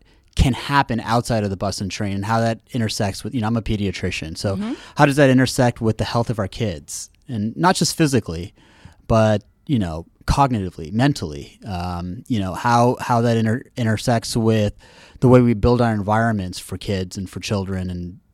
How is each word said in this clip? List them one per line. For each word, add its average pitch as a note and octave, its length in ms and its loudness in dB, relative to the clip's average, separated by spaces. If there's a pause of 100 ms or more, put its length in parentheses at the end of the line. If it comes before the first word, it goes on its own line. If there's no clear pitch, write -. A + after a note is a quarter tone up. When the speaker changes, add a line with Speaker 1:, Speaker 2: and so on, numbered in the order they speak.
(360)
Speaker 1:
can B2+ 180 4
happen C3 460 0
outside A2+ 440 0
of G2+ 60 0
the F#2+ 80 -4
bus G2 240 -4
and F#2+ 80 -4
train G2+ 240 -4
and G2+ 100 -4
how A2+ 160 0
that A2+ 220 0 (100)
intersects G#2+ 520 -2
with, A2 100 -8
you B2 80 -2
know, G#2+ 60 0
I'm A#2 100 0
a A2 60 -2
pediatrician, F#2+ 720 -4
so G2 180 -2
Speaker 2:
Mm-hmm. G#3+ 180 -6 (220)
Speaker 1:
how C#3+ 120 6
does C#3 80 0
that C#3 160 6
intersect B2+ 500 2
with A2 160 0
the A2+ 60 -2
health - 260 -2
of A2 80 -4
our G2+ 100 -4
kids? E2+ 600 -8 (180)
And A2+ 300 -6
not F3+ 180 2
just - 220 -2
physically, A2 560 0 (540)
but, A2 360 4 (220)
you C#3 140 0
know, E2+ 260 -4 (200)
cognitively, F#2+ 680 0
mentally, A2 720 -2
um, F2+ 600 -8
you A#2 120 0
know, F#2 140 -4
how, A#2+ 460 2
how A#2+ 220 0
that A#2 140 2
inter-, A2 280 0 (120)
intersects A2+ 600 0
with A2 380 2 (440)
the C3 80 4
way B2+ 140 10
we A#2+ 140 4
build A#2+ 260 2
our A2+ 140 2
environments G#2 640 0
for - 180 -10
kids F#2+ 400 -6
and F#2+ 100 -6
for - 120 -12
children F#2+ 500 -4
and F2 300 -8 (140)